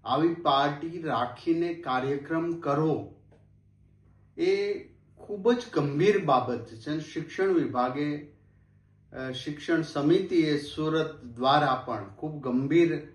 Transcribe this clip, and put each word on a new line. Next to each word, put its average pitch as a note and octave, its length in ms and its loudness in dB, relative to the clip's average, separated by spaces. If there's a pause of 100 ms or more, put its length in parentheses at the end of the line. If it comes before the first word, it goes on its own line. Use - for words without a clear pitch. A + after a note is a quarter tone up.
આવી D#3 300 2
પાર્ટી D3 680 0
રાખીને E3 720 -2
કાર્યક્રમ C#3+ 840 -2
કરવો C#3+ 540 0 (1200)
એ G4+ 380 2 (420)
ખૂબ G#3 360 0
જ A#3+ 100 2 (100)
ગંભીર D#3 520 2
બાબત B2 420 2
છે. A2+ 240 -14
અને D#3 100 -4
શિક્ષણ F#3 520 -2
વિભાગે, C#3+ 800 -2 (800)
અ, C3 180 -8
શિક્ષણ D3+ 520 -2
સમિતિએ D3+ 760 2
સુરત D#3 680 -2
દ્વારા C3 640 2
પણ G#2+ 180 -6
ખૂબ D3+ 360 -10
ગંભીર C#3 760 2